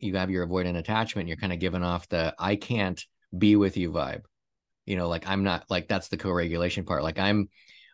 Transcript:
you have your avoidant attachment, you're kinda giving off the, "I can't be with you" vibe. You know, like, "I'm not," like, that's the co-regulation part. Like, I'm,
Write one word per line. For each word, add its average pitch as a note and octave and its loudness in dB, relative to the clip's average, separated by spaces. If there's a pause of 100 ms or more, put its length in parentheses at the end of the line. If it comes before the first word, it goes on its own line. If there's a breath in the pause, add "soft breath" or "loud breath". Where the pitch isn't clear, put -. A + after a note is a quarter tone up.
you F#2+ -2
have F#2 0
your F2+ 0
avoidant F2+ 0
attachment, G#2+ -2
you're E2 -6
kinda F#2 -2
giving F2+ -2
off F2 -2
the, E2 0
"I G2 2
can't G2+ -2 (340)
be G#2 8
with G2+ 4
you" F2 0
vibe. D2+ -4 (640)
You G2+ -2
know, F2+ -2
like, E2+ -4
"I'm G2 2
not," F#2 0
like, F#2 -2
that's G2 -2
the F#2 -4
co-regulation F2 0
part. D2+ 0
Like, D#2+ -2
I'm, G2+ 2 (440 loud breath)